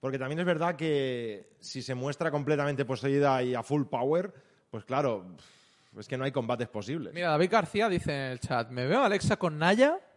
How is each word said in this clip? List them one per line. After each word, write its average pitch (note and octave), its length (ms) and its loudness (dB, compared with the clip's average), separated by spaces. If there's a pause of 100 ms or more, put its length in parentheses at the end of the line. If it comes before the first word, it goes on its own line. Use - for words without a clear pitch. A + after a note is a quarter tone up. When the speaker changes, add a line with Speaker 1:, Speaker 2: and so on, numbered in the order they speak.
Speaker 1:
porque C3 180 -4
también C#3 220 -4
es F3+ 40 0
verdad E3+ 300 0
que C3 840 -2
si - 200 -10
se B2+ 140 -6
muestra C#3+ 360 -2
completamente C#3+ 520 0
poseída C3+ 600 2
y B2+ 120 0
a A#2 80 -4
full D3 220 0
power, D#3 480 0 (360)
pues A2 140 -10
claro, B2 420 0 (720)
es G#2+ 80 -14
que C3 120 -6
no C3 80 -2
hay C#3 80 -2
combates A#2+ 340 -2
posibles. G#2+ 460 -8
Speaker 2:
Mira, F3 160 -2
David D#3+ 200 4
García G#3 380 2
dice F3 260 0
en C3+ 200 -4
el B2 80 -8
chat, A#2+ 280 -2
"Me B2 160 -4
veo G3+ 160 2
a C4 40 4
Alexa G3+ 320 2
con D#3 200 -2
Naya A3 400 4 (200)